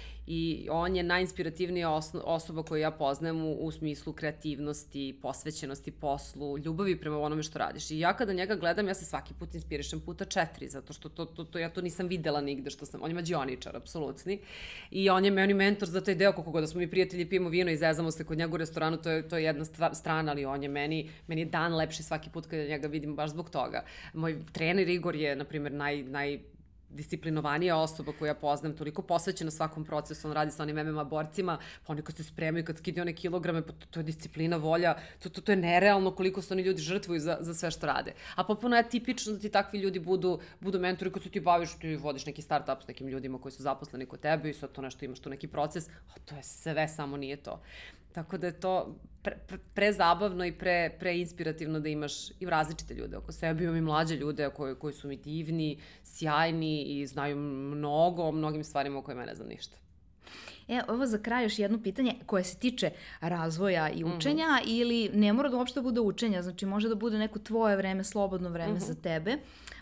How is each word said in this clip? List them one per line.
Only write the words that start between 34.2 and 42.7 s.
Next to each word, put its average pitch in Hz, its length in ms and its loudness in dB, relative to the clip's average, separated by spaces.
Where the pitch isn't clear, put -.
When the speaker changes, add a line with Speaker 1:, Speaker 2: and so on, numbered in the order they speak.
Speaker 1:
volja, 160 380 4
to, - 100 -10
to, 185 120 -10
to 214 120 4
je 196 40 8
nerealno 185 540 8
koliko 190 320 0
se 190 120 0
oni 185 80 2
ljudi 185 200 2
žrtvuju 170 380 0
za, 160 200 0
za 165 140 -2
sve 165 160 2
što 160 160 -4
rade. 135 260 0
A 185 100 0
potpuno 233 320 4
je 233 120 6
tipično 240 440 -2
da 202 60 -4
ti 208 100 -6
takvi 202 320 2
ljudi 190 180 0
budu, 175 420 2
budu 185 200 0
mentori 185 320 0
kad 190 100 -4
se 180 80 -8
ti 170 100 -2
baviš, 170 380 4
ti 160 180 -4
vodiš 139 300 -4
neki 151 160 -8
startup 139 400 -2